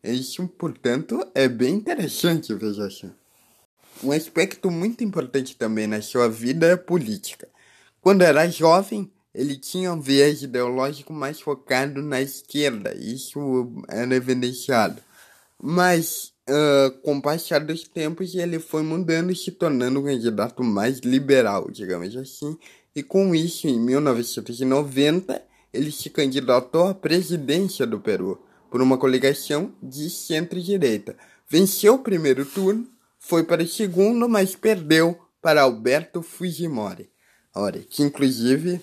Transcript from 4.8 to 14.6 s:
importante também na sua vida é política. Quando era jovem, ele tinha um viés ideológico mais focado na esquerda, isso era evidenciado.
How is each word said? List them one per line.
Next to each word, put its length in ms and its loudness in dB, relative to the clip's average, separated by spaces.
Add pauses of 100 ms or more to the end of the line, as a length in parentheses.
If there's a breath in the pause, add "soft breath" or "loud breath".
importante 500 -4
também 320 -2
na 140 -4
sua 260 2
vida 400 0
é 80 6
política. 720 -6 (540 soft breath)
Quando 220 6
era 260 6
jovem, 600 2 (240)
ele 220 -4
tinha 380 -6
um 80 -6
viés 420 4
ideológico 680 -4
mais 260 -8
focado 600 -4
na 200 -4
esquerda, 720 -4
isso 760 -6 (160)
era 260 -4
evidenciado. 880 -2 (560 soft breath)